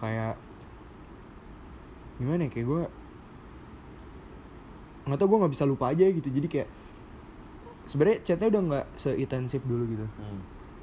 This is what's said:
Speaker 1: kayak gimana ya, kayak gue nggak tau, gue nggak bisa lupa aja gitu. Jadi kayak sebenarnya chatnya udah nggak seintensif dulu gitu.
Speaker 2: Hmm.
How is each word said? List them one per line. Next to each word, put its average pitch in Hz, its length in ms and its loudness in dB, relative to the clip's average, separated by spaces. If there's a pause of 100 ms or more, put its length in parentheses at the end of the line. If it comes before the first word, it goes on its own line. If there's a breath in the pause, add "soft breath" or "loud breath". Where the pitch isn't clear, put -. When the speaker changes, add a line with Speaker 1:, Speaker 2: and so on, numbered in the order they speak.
Speaker 1:
kayak 113 320 0 (1800)
gimana 151 260 4
ya, 117 60 0
kayak 117 160 0
gue 160 160 4 (2250)
nggak 139 160 0
tau, 196 120 8
gue 214 120 10
nggak 151 120 6
bisa 147 120 4
lupa 131 280 4
aja 180 120 8
gitu. 165 200 4
Jadi 139 240 2
kayak 139 180 0 (1160)
sebenarnya 170 400 6
chatnya 180 240 4
udah 208 160 6
nggak 139 180 2 (140)
seintensif 131 640 0
dulu 120 260 2
gitu. 110 160 -2 (140)
Speaker 2:
Hmm. 104 240 -8 (400)